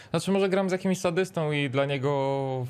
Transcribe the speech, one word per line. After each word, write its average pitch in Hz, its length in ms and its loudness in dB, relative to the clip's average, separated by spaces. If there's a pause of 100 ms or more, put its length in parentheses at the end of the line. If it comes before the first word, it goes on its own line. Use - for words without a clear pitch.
Znaczy, 165 220 -2
może 196 180 2
gram 190 200 0
z - 20 0
jakimś 185 280 0
sadystą 175 520 0
i 143 180 0
dla 139 160 2
niego 135 840 0